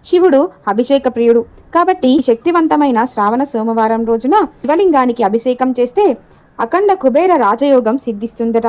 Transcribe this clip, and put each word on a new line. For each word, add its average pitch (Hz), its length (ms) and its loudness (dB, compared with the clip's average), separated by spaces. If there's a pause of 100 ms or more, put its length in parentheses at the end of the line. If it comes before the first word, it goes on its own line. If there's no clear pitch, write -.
శివుడు 349 460 2 (180)
అభిషేక 254 400 0
ప్రియుడు 233 360 2 (300)
కాబట్టి 339 520 2
శక్తివంతమైన 294 760 0
శ్రావణ 233 400 -2
సోమవారం 226 600 -2
రోజున 233 300 -2 (100)
శివలింగానికి 269 800 0
అభిషేకం 247 580 -2
చేస్తే 254 380 0 (420)
అఖండ 381 320 0
కుబేర 330 440 2
రాజయోగం 247 640 0
సిద్ధిస్తుందట. 226 720 -4